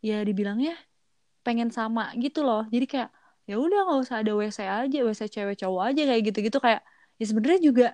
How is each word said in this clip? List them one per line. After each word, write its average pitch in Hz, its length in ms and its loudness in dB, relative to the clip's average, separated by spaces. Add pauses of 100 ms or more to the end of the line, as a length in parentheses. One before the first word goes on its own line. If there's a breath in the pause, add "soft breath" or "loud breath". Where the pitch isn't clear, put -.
ya 214 240 -2
dibilangnya 214 480 -2 (720)
pengen 233 240 -2
sama 226 480 -4
gitu 294 240 -2
loh. 220 300 0
Jadi 247 160 0
kayak, 254 200 -4 (400 soft breath)
ya 202 80 -4
udah 381 280 0
nggak 302 200 2
usah 247 160 -6
ada 214 160 0
W 208 40 0 (120)
C - 120 -10
aja, 247 400 -2
W 220 80 2
C 208 160 -8
cewek 202 320 -6
cowok 190 320 -2
aja 302 160 2
kayak 233 120 2 (120)
gitu-gitu, 214 280 -2
kayak 226 200 2 (360 soft breath)
ya 226 80 -4
sebenarnya 226 360 4
juga 247 320 6